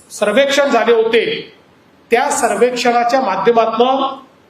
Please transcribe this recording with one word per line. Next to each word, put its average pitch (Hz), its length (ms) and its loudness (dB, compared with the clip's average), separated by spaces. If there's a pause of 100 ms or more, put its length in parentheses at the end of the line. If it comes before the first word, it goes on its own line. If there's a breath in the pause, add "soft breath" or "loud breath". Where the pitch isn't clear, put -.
(100)
सर्वेक्षण 269 600 0
झाले 226 220 2
होते 226 320 2 (840)
त्या 269 200 0
सर्वेक्षणाच्या 240 920 0
माध्यमातून 226 840 0 (480)